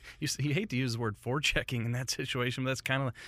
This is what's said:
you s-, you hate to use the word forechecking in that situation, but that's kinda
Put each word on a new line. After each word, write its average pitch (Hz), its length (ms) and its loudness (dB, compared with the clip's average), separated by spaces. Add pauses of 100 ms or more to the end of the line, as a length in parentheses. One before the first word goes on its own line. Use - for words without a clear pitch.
(200)
you 151 60 -2
s-, - 140 0
you 143 140 2
hate 202 160 0
to 131 60 -2
use 127 180 2
the 113 60 -2
word 110 200 0
forechecking 127 680 0
in 120 80 0
that 127 180 -2
situation, 127 520 0
but 127 60 2
that's 131 120 0
kinda 135 320 2 (140)